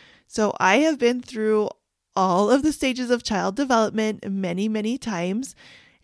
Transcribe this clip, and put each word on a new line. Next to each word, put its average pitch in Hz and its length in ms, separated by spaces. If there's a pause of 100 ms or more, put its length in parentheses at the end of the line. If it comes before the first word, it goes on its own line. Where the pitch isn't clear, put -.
(260)
So - 320
I 190 180
have 302 220
been 247 220
through 214 480 (480)
all 190 340
of 269 120
the 302 100
stages 254 380
of 240 120
child 190 320
development 220 720
many, 190 400
many 214 300
times. 208 580 (500)